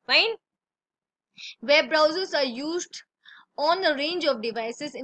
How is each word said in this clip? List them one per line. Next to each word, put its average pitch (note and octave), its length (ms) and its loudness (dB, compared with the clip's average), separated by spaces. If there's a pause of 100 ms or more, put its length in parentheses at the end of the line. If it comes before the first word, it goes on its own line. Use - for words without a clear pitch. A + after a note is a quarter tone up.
Fine? F#4+ 300 2 (1300)
Web D4 180 6
browsers D#4 480 2
are C4+ 340 -2
used F4 360 -6 (580)
on D#4+ 180 2
a F4 160 2
range D#4 400 -4
of - 20 -6
devices A#3 540 -6 (140)